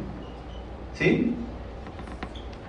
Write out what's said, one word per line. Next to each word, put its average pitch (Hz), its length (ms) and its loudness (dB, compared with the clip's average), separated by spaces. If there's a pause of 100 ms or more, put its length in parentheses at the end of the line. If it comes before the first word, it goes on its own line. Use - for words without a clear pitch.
(960)
¿Sí? - 400 8 (1300)